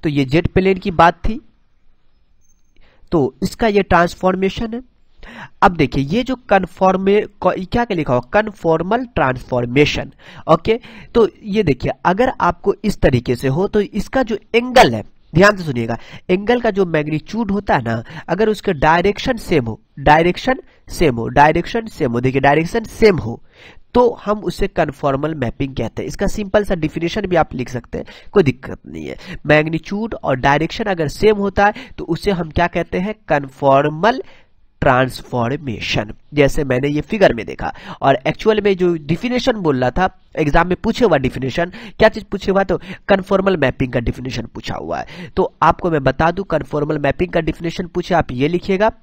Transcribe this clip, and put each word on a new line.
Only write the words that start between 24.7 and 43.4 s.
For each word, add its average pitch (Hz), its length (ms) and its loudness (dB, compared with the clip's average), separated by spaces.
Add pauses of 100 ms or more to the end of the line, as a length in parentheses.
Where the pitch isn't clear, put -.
मैपिंग 135 420 -6
कहते 113 260 -6
हैं। - 60 -6
इसका 196 200 -4
सिंपल 208 360 0
सा 196 120 -2
डेफिनेशन 170 500 -4
भी 180 100 0
आप 151 180 0
लिख 123 140 -6
सकते - 300 -10
हैं, - 60 -8 (280)
कोई 208 100 4
दिक्कत - 440 -2
नहीं 78 200 -12
है। 65 100 -12 (300)
मैग्नीट्यूड 160 680 0
और 151 220 -2
डायरेक्शन 147 500 0
अगर 170 240 -2
सेम 214 260 4
होता 202 300 0
है - 220 -2 (100)
तो - 80 -10
उसे 170 240 -2
हम 170 200 -2
क्या 175 180 2
कहते 170 300 -4
हैं? 208 160 -4 (140)
कन्फॉर्मल 147 960 2 (600)
ट्रांसफॉर्मेशन, 123 1300 -2 (220)
जैसे 143 300 4
मैंने 131 240 0
ये 147 140 -2
फिगर 180 320 4
में 113 120 -6
देखा। 71 260 -8 (300)
और 139 240 2
एक्चुअल 214 340 0
में 202 160 0
जो 175 200 0
डेफिनेशन 233 600 -2
बोल 147 220 0
रहा 127 120 0
था, 185 160 0 (280)
एग्जाम 160 320 2
में 185 80 0
पूछे 220 280 -2
हुआ 185 140 4
डेफिनेशन, 131 540 -4 (260)
क्या - 100 6
चीज - 160 -2
पूछे - 260 -6
हुआ? 196 140 2
तो 175 140 0 (300)
कन्फॉर्मल 190 480 2